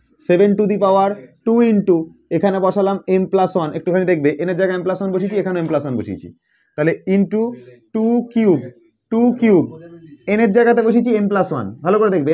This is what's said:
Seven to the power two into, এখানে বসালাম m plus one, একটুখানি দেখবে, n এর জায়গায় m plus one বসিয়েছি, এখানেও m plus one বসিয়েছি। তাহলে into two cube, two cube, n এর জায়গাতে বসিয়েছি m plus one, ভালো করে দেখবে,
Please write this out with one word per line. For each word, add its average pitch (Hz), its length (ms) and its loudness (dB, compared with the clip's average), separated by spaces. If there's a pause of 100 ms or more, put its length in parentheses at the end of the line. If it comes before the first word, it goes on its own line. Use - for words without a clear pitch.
(280)
Seven 185 300 4
to 214 140 2
the 208 120 -2
power 196 260 2 (360)
two 226 140 2 (120)
into, 190 260 2 (380)
এখানে 190 300 0
বসালাম 196 320 0 (240)
m - 100 0
plus 185 200 0 (120)
one, 156 140 -6
একটুখানি 180 340 -2
দেখবে, 151 180 0 (160)
n - 60 -4
এর 170 80 -4
জায়গায় 185 220 0
m - 40 -8
plus 185 180 -4
one 190 120 -4
বসিয়েছি, 196 260 -4
এখানেও 180 240 -4
m - 60 -6
plus 143 180 -2
one 123 100 -4
বসিয়েছি। 92 280 -10 (480)
তাহলে 156 180 0 (220)
into 202 260 0 (520)
two 226 200 0 (200)
cube, 190 300 2 (480)
two 233 160 2 (140)
cube, 185 260 4 (680)
n 220 100 0
এর 196 100 2
জায়গাতে 240 320 4
বসিয়েছি 233 240 2 (120)
m 202 80 0
plus 190 160 0 (120)
one, 98 100 -8 (160)
ভালো 196 140 2
করে 214 160 2
দেখবে, 147 180 0